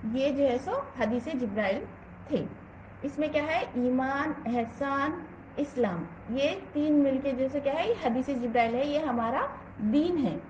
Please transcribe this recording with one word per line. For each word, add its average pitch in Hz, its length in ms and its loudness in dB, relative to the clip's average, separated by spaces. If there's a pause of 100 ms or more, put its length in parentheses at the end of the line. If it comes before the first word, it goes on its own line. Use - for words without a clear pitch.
ये 262 240 2
जो 277 140 4
है 247 140 4
सो 453 280 -2 (140)
हदीस 240 280 0
जिब्राइल 220 580 0 (440)
थे। 196 160 2 (580)
इसमें 294 280 -2
क्या 302 100 2
है? 294 440 0
ईमान, 269 480 0 (120)
एहसान, 277 760 -2 (360)
इस्लाम, 202 480 -2 (240)
ये 285 320 0 (120)
तीन 302 180 2
मिलके 277 400 4
जैसे 269 280 0
क्या 277 120 0
है? 370 220 2 (100)
हदीस 254 260 2
जिब्राइल 233 440 2
है, 269 140 2
ये 294 100 2
हमारा 269 500 0 (320)
दीन 294 360 4
है। 208 340 0